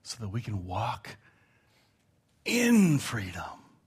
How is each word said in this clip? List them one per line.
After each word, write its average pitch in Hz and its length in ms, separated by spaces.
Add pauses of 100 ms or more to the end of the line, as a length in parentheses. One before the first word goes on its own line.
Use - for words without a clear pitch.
so - 180
that 104 80
we 110 140
can 95 240
walk 101 500 (1300)
in 226 540
freedom 92 640 (220)